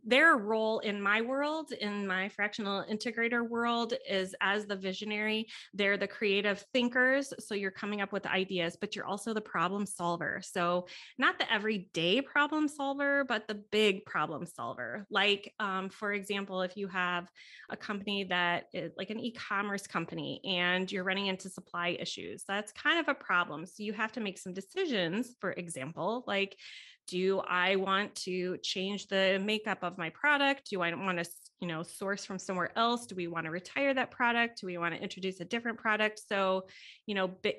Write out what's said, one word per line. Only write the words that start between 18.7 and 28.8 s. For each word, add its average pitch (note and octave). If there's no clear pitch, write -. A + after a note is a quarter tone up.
is, E3+
like, G3
an A3
e-commerce G#3
company E3
and F3+
you're F#3+
running G3
into F#3+
supply F3
issues, F#2
that's G#3
kind D#4+
of D#4
a C#4
problem. F3
So G#3
you G#3
have A3
to B3
make G3
some F3+
decisions, G3+
for F#3+
example, E3
like, G3
"Do F#3
I F3+
want F#3+
to F3+
change G3